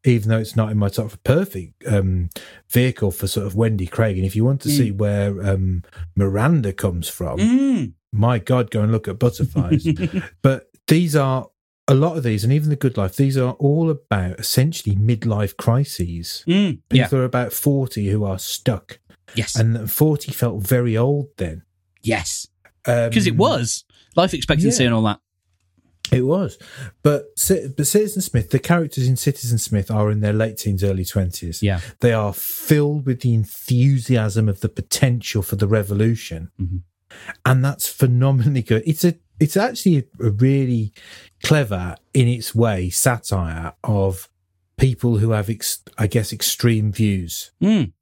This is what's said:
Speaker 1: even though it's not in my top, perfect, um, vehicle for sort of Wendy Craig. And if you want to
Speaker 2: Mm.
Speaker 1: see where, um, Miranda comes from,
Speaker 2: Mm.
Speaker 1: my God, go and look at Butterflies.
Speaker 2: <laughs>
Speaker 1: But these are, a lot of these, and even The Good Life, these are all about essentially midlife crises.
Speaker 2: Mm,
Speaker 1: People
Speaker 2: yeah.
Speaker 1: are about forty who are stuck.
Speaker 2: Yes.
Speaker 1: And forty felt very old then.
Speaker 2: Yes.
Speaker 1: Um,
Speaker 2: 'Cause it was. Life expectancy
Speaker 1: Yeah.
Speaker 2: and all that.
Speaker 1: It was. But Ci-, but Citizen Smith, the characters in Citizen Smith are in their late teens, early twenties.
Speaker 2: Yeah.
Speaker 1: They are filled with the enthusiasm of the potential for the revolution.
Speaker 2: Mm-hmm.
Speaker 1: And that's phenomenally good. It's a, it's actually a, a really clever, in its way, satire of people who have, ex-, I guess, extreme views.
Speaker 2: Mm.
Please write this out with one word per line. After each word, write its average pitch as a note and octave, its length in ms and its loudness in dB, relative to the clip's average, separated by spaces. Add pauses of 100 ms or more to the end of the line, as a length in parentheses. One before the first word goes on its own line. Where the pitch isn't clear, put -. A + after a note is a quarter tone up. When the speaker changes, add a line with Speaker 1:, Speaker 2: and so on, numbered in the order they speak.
Speaker 1:
even A2+ 240 4
though A2+ 100 2
it's A2 180 -4
not A2 140 0
in G#2+ 80 0
my G2+ 100 2
top, G#2+ 240 -4 (120)
perfect, C3 640 -2
um, F#2 440 0 (400)
vehicle B2 400 2
for - 160 -6
sort G2+ 200 -4
of F#2 100 -8
Wendy G#2+ 300 2
Craig. G#2+ 300 0
And F#2 100 0
if G2 100 -2
you A2 80 2
want C3+ 180 0
to D3+ 60 -4
Speaker 2:
Mm. D3 80 2
Speaker 1:
see A#2 140 2
where, G2+ 540 0
um, F#2+ 380 0 (320)
Miranda G#2 580 2
comes F2 360 -2
from, - 300 -6
Speaker 2:
Mm. A#3+ 540 0 (200)
Speaker 1:
my A#2 260 2
God, B2 320 0
go G#2+ 120 0
and A2 100 2
look A2 160 -2
at F#2+ 100 -8
Butterflies. C#3+ 680 0
Speaker 2:
<laughs> - 560 -4
Speaker 1:
But C3+ 260 0 (180)
these D#3+ 300 2
are, C3 320 0 (400)
a C3+ 80 6
lot E3 200 2
of D3+ 60 -4
these, G#2+ 220 0
and B2 80 2
even D3+ 180 2
The C#3+ 60 2
Good C3 200 0
Life, G2 200 -2
these C3+ 200 2
are B2+ 180 0
all D#3 360 2
about F#2+ 480 -2
essentially B2+ 560 0
midlife G#2+ 600 0
crises. F2 920 -2
Speaker 2:
Mm, F#3 320 2 (100)
Speaker 1:
People C3 300 2
Speaker 2:
yeah. B2+ 40 2
Speaker 1:
are - 20 2
about B2 280 -2
forty C3+ 560 -2
who G#2 160 0
are F#2+ 140 -4
stuck. - 600 -6 (340)
Speaker 2:
Yes. - 220 -4
Speaker 1:
And A2+ 340 0
forty D3+ 400 0
felt G#2+ 320 -4
very A#2+ 340 0
old C#3 300 0 (120)
then. E2+ 240 -8 (380)
Speaker 2:
Yes. - 460 -4 (400)
Speaker 1:
Um, A#2+ 240 0
Speaker 2:
'Cause F#3+ 160 2
it D#3 100 0
was. F3 480 0 (300)
Life F3 180 2
expectancy D#3+ 520 0
Speaker 1:
Yeah. - 20 4
Speaker 2:
and A#2 80 2
all A2 80 2
that. G#2+ 160 0 (960)
Speaker 1:
It B2+ 100 2
was. E3 340 -2 (460)
But C#3+ 340 0
Ci-, F#3 300 0 (100)
but C#3+ 100 0
Citizen G#3 360 0
Smith, - 280 -2
the C3 100 2
characters D3+ 480 0
in B2+ 80 2
Citizen A#2+ 420 -2
Smith G#2 320 -2
are G#2+ 180 2
in G#2+ 120 0
their G#2 120 2
late A2 260 0
teens, G2+ 260 -2
early F#2+ 200 0
twenties. F2 600 -4
Speaker 2:
Yeah. F#2+ 160 0 (180)
Speaker 1:
They A#2+ 140 4
are G#2+ 200 0
filled D3 720 0
with B2 160 -2
the A#2+ 120 2
enthusiasm A2+ 1120 0
of F#2+ 120 -4
the A2 80 -4
potential A#2 720 -2
for - 140 -4
the G#2 100 2
revolution. G#2 920 -2
Speaker 2:
Mm-hmm. F2+ 160 -4 (680)
Speaker 1:
And C3 200 4
that's C#3 240 -4
phenomenally C3 760 2
good. A2 240 0
It's D#3+ 180 0
a, E3+ 100 4 (260)
it's D3+ 160 2
actually G3+ 420 2
a, A#2+ 60 -2 (220)
a G#2+ 40 4
really B2 600 2 (500)
clever, G2+ 540 0 (180)
in B2+ 140 4
its A#2+ 260 -4
way, G#2 340 2
satire F2 840 -2 (100)
of G2 460 0 (500)
people A#2+ 400 2
who A2+ 140 2
have, G#2+ 180 -2
ex-, - 320 -6 (160)
I G#2+ 80 0
guess, G#2+ 260 -2
extreme G#2+ 600 0
views. G2 580 -2 (120)
Speaker 2:
Mm. F3+ 400 2